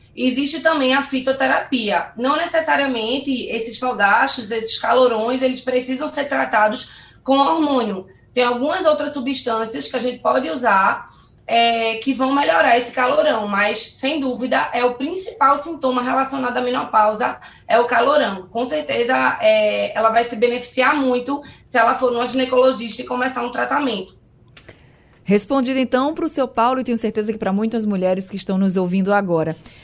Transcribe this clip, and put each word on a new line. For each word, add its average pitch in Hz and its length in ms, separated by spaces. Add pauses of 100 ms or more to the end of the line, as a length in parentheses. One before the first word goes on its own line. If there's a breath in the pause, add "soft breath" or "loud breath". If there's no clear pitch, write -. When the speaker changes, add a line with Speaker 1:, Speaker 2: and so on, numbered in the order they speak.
(160 loud breath)
Speaker 1:
existe 262 440
também 269 340
a 277 80
fitoterapia. 262 1160
Não 254 180
necessariamente 277 1120
esses 226 320
fogachos, 226 720
esses 220 260
calorões, 240 640
eles 254 200
precisam 254 500
ser 285 140
tratados 247 880 (100)
com 269 140
hormônio. 277 680 (280 soft breath)
Tem 247 100
algumas 277 420
outras 294 260
substâncias 247 760
que - 60
a 247 40
gente 247 200
pode 262 300
usar, 233 580 (400 loud breath)
é, 233 480
que 262 180
vão 262 200
melhorar 233 440
esse 247 140
calorão, 254 560
mas, 208 320
sem 294 400
dúvida, 247 520
é 247 140
o 247 100
principal 294 640
sintoma 269 460
relacionado 262 540
à 247 40
menopausa, 240 800 (280 loud breath)
é 226 120
o 240 60
calorão. 240 640
Com 233 160
certeza, 262 760
é, 214 560
ela 220 120
vai 233 160
se 240 100
beneficiar 247 600
muito 262 460 (240 loud breath)
se - 120
ela 240 180
for 254 160
numa 240 160
ginecologista 254 720
e 247 40
começar 247 380
um 247 80
tratamento. 247 720 (1040 soft breath)
Speaker 2:
Respondido, 247 540
então, 262 340
pro 339 140
seu 277 220
Paulo, 254 320
e - 20
tenho 233 140
certeza 214 340
que 214 80
pra 196 140
muitas 220 320
mulheres 190 440
que - 60
estão 190 220
nos 190 180
ouvindo 190 380
agora. 165 420 (280 loud breath)